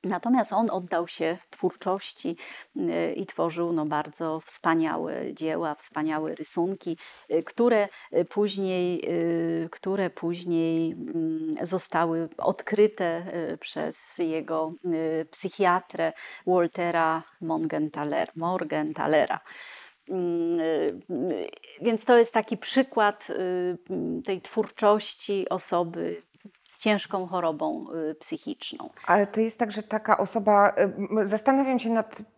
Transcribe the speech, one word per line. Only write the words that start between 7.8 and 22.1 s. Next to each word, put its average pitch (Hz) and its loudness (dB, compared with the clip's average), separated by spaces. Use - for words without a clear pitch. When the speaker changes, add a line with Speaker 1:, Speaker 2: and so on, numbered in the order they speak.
Speaker 1:
y, 175 4
później, 190 0
y, 165 -8
które 190 -2
później, 165 0
mm, 160 -4
zostały 165 0
odkryte, 190 2
y, 160 -8
przez - -8
jego, 160 -2
y, 160 -2
psychiatrę 175 0
Waltera 170 2
Mongenthaler-, 156 -2
Morgenthalera. 156 0
Mm, 170 0
y, 160 -2
więc 220 0
to 240 8